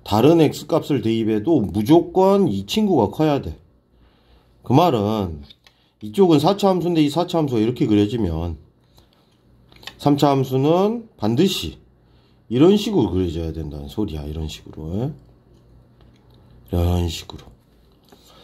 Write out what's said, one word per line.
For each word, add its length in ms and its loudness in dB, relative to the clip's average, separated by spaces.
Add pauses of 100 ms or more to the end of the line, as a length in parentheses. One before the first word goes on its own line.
다른 360 4
X값을 600 -2
대입해도 580 0
무조건 880 2
이 180 -6
친구가 440 0
커야 320 0
돼. 160 -12 (1040)
그 100 -6
말은 720 0 (600)
이쪽은 360 2
사 180 0
차 120 0
함수인데 340 0
이 80 0
사 160 -2
차 120 -4
함수가 220 0
이렇게 260 0
그려지면 720 0 (1400)
삼 180 2
차 140 2
함수는 840 0
반드시 640 -2 (680)
이런 280 4
식으로 340 0
그려져야 420 -4
된다는 360 -10
소리야. 360 -8
이런 240 -8
식으로. 640 -8 (1600)
이런 380 0
식으로. 360 -12 (1000)